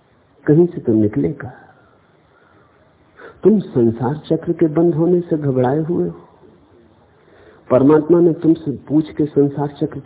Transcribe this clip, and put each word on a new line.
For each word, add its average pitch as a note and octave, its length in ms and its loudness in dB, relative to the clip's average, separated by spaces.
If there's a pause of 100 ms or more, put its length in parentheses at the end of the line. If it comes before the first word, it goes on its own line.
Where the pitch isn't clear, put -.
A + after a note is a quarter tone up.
(460)
कहीं D#3 200 4
से - 140 -8
तो A#2+ 120 -2
निकलेगा। A#2 600 -2 (1900)
तुम G3+ 180 4
संसार B2+ 560 -2
चक्र D#3+ 360 -4
के E3 140 -2
बंद E3 280 0
होने E3+ 260 0
से E3+ 180 -4
घबराए C3 400 -2
हुए E3+ 300 -4
हो। - 200 -16 (1400)
परमात्मा D3+ 500 4
ने E3+ 120 4
तुमसे D#3+ 380 0
पूछ C#3 420 -2
के D3+ 140 -2
संसार C#3+ 420 -2
चक्र C#3+ 380 -8